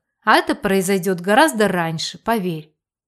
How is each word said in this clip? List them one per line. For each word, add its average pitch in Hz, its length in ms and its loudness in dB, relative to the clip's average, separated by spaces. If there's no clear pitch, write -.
А 226 140 4
это 330 180 0
произойдет 190 680 -2
гораздо 220 460 2
раньше, 170 520 -4
поверь. 180 580 -6